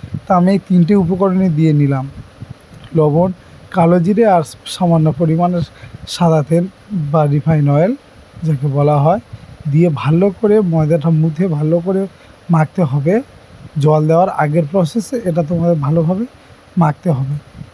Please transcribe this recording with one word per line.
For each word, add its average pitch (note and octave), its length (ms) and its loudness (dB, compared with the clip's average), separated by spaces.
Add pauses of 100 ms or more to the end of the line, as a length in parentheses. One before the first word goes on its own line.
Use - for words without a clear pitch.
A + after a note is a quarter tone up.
(280)
তা - 80 0
আমি F3+ 160 2
এই G3 160 2
তিনটে F3+ 280 4
উপকরণই F#3+ 540 0
দিয়ে D#3 240 2
নিলাম, C#3 320 0 (880)
লবণ, D#3+ 340 2 (420)
কালো F3 280 2
জিরে G3+ 260 2
আর F3+ 180 4 (220)
সামান্য E3 460 0
পরিমাণে E3+ 480 -2 (480)
সাদা D#3+ 360 0
তেল E3 220 0 (460)
বা D#3+ 140 2
রিফাইন D3 440 0
অয়েল E3 240 2 (500)
যাকে D3 240 -2
বলা C#3+ 300 0
হয়, E3 220 2 (520)
দিয়ে E3 220 4
ভালো D#3 340 0 (140)
করে G#3 200 2
ময়দাটা D#3+ 480 0
মুথে D#3+ 380 0
ভালো D#3 320 0
করে F#3+ 220 -2 (500)
মাখতে D#3+ 320 0
হবে। C#3+ 300 0 (680)
জল D#3 280 2
দেওয়ার E3+ 220 4
আগের D3+ 420 -2
প্রসেসে G3 440 -2 (100)
এটা E3+ 180 -2
তোমাদের E3+ 320 0
ভালোভাবে E3 500 0 (520)
মাখতে D#3+ 320 0
হবে। C3+ 260 -2 (380)